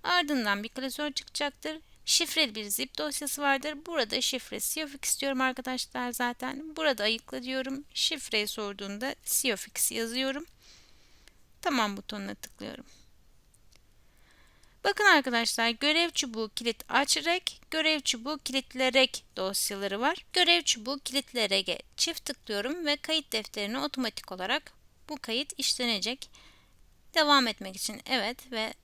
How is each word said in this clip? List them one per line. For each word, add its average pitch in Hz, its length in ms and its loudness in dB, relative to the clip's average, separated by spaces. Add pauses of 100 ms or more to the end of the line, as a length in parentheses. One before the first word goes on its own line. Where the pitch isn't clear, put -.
Ardından 269 600 2
bir 226 60 -8
klasör 269 440 -4
çıkacaktır. - 640 -4 (260)
Şifreli 302 500 2
bir 214 100 -6
zip 233 340 -4
dosyası 285 440 -4
vardır. 285 440 0
Burada 269 340 0
şifre 240 400 -4
Siofix 285 440 -4
istiyorum 269 360 0
arkadaşlar 254 720 -2
zaten. 262 640 -4
Burada 277 260 2
ayıkla 226 400 -2
diyorum. 262 420 -4 (100)
Şifreyi 233 520 0
sorduğunda 202 680 -6 (100)
Siofix - 680 0
yazıyorum. 262 540 -2 (1160)
Tamam 226 340 2
butonuna 202 380 -10
tıklıyorum. - 500 -14 (2000)
Bakın 415 200 4
arkadaşlar 240 680 6
görev 311 400 2
çubuğu 226 460 -2
kilit 233 320 -4
aç 277 280 4
rek, 339 440 0 (100)
görev 311 300 2
çubuğu 262 380 -2
kilitle 262 540 -2
rek 262 320 4 (120)
dosyaları 196 640 -2
var. 302 320 0
Görev 349 300 6
çubuğu 254 360 0
kilitle 240 520 -2
rege 190 280 0 (180)
çift - 280 -2
tıklıyorum 294 640 -4
ve 294 100 2
kayıt 311 360 -2
defterine 214 460 -4
otomatik 262 540 -4
olarak 196 400 -4 (360)
bu 302 80 -6
kayıt 233 420 -4
işlenecek. 233 720 -2 (840)
Devam 285 320 8
etmek 196 300 -6
için - 300 -6
evet 233 460 -2
ve 220 320 -4